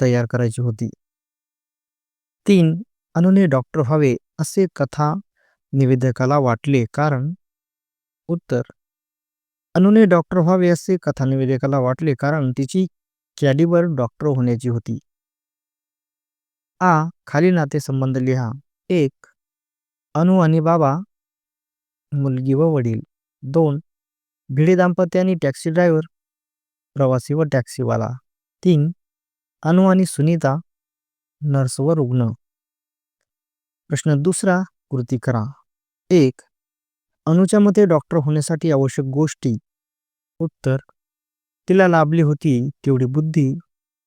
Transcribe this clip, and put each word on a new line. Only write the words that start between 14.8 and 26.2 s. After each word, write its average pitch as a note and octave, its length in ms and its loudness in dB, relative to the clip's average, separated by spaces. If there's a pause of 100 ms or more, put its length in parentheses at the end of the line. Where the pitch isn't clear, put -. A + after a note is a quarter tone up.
आ, E3+ 300 2 (180)
खाली E3+ 240 2
नातेसंबंध C#3 640 -2
लिहा. B2+ 340 -2 (380)
एक, D#3 380 -2 (840)
अनु F#3 260 2
आणि D#3+ 200 2
बाबा, D#3+ 380 0 (1120)
मुलगी C3+ 420 -2
व C3+ 60 0
वडील. C3 400 0 (420)
दोन, D3 380 0 (720)
भिडे D#3 260 2
दाम्पत्य F3+ 440 0
आणि F#3 220 0
टॅक्सी C#3 280 -4
ड्रायव्हर, E3 320 2 (920)